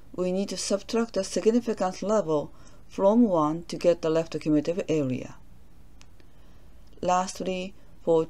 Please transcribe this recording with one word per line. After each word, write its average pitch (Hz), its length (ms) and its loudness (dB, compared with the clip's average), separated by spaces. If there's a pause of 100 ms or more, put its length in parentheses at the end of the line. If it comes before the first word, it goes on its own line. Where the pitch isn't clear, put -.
(160)
we 180 160 0
need 196 180 -2
to 190 80 -6
subtract 226 560 -2
the 190 100 0
significance 202 800 0
level 165 480 2 (360)
from 208 360 6
one 165 420 4
to - 100 -6
get 170 280 4
the 165 80 2
left 160 280 0
cumulative 156 480 2
area. 135 480 0 (1700)
Lastly, 185 720 -2 (300)
for 165 260 4